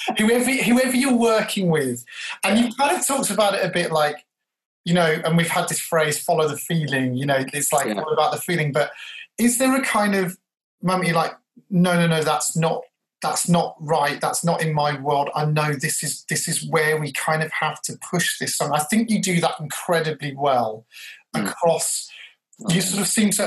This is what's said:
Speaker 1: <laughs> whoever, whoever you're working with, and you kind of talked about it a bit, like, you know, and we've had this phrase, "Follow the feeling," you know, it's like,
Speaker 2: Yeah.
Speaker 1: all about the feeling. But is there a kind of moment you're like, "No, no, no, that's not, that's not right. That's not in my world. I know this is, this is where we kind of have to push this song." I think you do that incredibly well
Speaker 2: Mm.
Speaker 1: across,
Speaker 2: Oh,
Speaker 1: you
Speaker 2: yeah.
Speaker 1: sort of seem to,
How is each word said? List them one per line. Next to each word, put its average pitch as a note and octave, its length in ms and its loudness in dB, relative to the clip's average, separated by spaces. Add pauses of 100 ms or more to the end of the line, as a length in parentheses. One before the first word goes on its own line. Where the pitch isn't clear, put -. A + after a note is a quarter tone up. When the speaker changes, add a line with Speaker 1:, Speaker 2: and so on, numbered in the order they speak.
Speaker 1:
<laughs> - 160 -4
whoever, A#3+ 320 4
whoever B3+ 460 2
you're B3+ 200 4
working G#3+ 540 2
with, C3 340 0 (380)
and G#3 160 4
you A#3+ 160 2
kind D4 220 2
of - 100 -4
talked - 240 -2
about G3+ 240 2
it F#3+ 100 0
a F3+ 60 -2
bit, E3+ 220 -2
like, D3+ 320 0 (600)
you E3+ 80 0
know, E3 320 4
and E3 140 2
we've E3+ 100 2
had F3 200 0
this - 120 -4
phrase, D#3 420 0
"Follow D#3+ 240 2
the C#3+ 120 -2
feeling," C#3 580 -2
you B2+ 80 -2
know, C3+ 180 2 (120)
it's D3 180 -2
like, C#3 140 0
Speaker 2:
Yeah. G#2+ 160 -4
Speaker 1:
all D#3 100 -2
about D3+ 200 2
the D3+ 80 -6
feeling. D#3 320 -2
But D3 180 0 (480)
is A#3+ 180 4
there C4 180 2
a C4+ 80 0
kind G#3 320 0
of F#3 220 -2 (460)
moment F#3 260 0
you're E3 80 2
like, D#3+ 160 0 (380)
"No, F3+ 260 4
no, E3+ 100 4
no, D#3+ 160 2
that's D3+ 320 0
not, D#3+ 280 0 (400)
that's D#3 260 -2
not E3+ 320 2
right. D3 400 0
That's - 240 -2
not E3+ 160 0
in D#3+ 140 0
my D3 260 0
world. C#3+ 340 0
I D3+ 120 0
know D3+ 260 0
this C#3+ 300 -4
is, - 260 -8
this - 200 -2
is D#3 200 -4
where D#3 320 2
we D3 120 -6
kind D#3 300 -2
of D#3+ 100 -4
have D#3 300 -4
to - 120 -8 (160)
push - 280 0
this - 200 -6
song." D3 160 -2
I D3+ 60 2
think A3+ 300 0
you G3 120 2
do F3 180 0
that D#3+ 180 0
incredibly D#3 800 -4
well B2+ 480 0 (500)
Speaker 2:
Mm. G#2 160 -2
Speaker 1:
across, - 580 -2 (540)
Speaker 2:
Oh, - 60 -4
Speaker 1:
you E3+ 80 4
Speaker 2:
yeah. F#3 60 2
Speaker 1:
sort F#3+ 180 -2
of F#3 80 0
seem G#3+ 220 2
to, G3 160 0